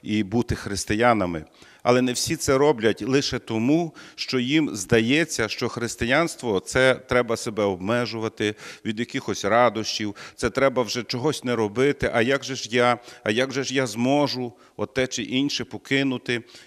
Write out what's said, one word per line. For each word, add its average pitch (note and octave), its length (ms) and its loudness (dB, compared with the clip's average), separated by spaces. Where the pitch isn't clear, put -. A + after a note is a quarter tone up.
і G#2+ 200 0
бути G#2+ 320 -2
християнами. G2+ 880 0
Але B2 180 6
не B2 120 2
всі E3 220 -2
це C#3 220 2
роблять A#2 440 2
лише C3 380 0
тому, C#3+ 560 0
що - 240 -4
їм C3 360 2
здається, A#2 720 2
що A#2 220 -6
християнство — A#2+ 960 -2
це C3 300 4
треба A#2+ 420 0
себе G#2+ 260 -4
обмежувати G#2+ 920 -2
від G#2+ 140 -4
якихось A#2 460 -4
радощів, G#2+ 720 2
це B2 140 -2
треба C3 340 2
вже A2+ 200 -4
чогось C3+ 400 -4
не B2 120 -2
робити, A2+ 580 0
а A#2+ 80 4
як C3+ 220 2
же C3 120 -8
ж A2+ 160 -10
я, A#2+ 280 4
а G#2 80 0
як B2+ 200 0
же C3 120 -4
ж B2+ 120 -4
я C3+ 120 2
зможу B2 640 0
оте B2+ 300 -2
чи B2 160 -6
інше C3+ 400 -2
покинути. B2+ 800 -2